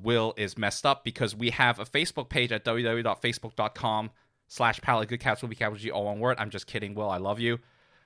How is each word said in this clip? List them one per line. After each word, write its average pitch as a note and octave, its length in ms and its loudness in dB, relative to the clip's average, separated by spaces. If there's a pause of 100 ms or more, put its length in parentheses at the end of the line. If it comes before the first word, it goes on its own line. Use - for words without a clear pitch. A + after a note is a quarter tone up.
Will A2+ 340 2
is G#2 220 -4
messed G#2 280 0
up C#3 200 2
because A2+ 300 -2
we A#2 160 0
have A#2+ 280 4
a G#2+ 60 -8
Facebook C#3+ 420 -2
page B2 240 0
at A2 140 -4
w A#2 180 0
w A#2 180 0
w - 20 -4
dot G#2+ 180 0
facebook A#2 340 -4
dot A2 200 -2
com A2 340 0 (380)
slash A#2 340 2
palette A2+ 260 2
good, A#2 140 -4
capital B2 260 0
B, A2+ 80 -6
capital G#2+ 240 -2
G, A2 120 -6
all G2+ 140 -2
one G#2 140 -4
word. B2 200 2
I'm G#2 100 -2
just F#2+ 180 -10
kidding, G2+ 280 -6
Will. G#2 160 -2
I F#2 60 0
love G2 220 -2
you. A#2 200 2 (460)